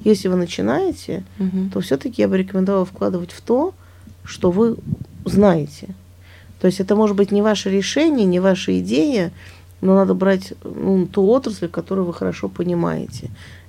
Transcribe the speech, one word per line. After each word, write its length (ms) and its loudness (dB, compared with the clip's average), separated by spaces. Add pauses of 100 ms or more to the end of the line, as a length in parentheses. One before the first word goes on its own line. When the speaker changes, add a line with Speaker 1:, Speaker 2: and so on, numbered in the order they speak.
Speaker 1:
если 260 2
вы 80 0
начинаете, 880 -2 (140)
Speaker 2:
Мгм. 360 -2
Speaker 1:
то 60 -2
все-таки 420 -4
я 60 4
бы 100 0
рекомендовала 480 0
вкладывать 460 -6
в 100 -20
то, 320 0 (500)
что 280 -2
вы 260 2 (480)
знаете. 600 2 (720)
То 80 4
есть 140 0
это 140 0
может 200 2
быть 160 2
не 100 2
ваше 300 0
решение, 540 2
не 160 2
ваша 380 2
идея, 520 0 (500)
но 140 4
надо 180 4
брать, 400 0 (100)
ну, 440 0
ту 180 2
отрасль, 440 0
которую 360 -4
вы 80 -6
хорошо 360 -4
понимаете. 800 -4 (400)